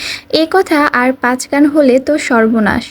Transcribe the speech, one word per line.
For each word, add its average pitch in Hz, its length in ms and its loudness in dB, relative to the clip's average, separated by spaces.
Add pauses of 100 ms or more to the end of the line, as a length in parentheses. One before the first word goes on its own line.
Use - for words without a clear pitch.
(300)
এ 320 220 0
কথা 330 420 2
আর 247 200 0
পাঁচ 254 340 -4
কান 285 180 2
হলে 277 340 4
তো 294 180 -2
সর্বনাশ। 226 720 0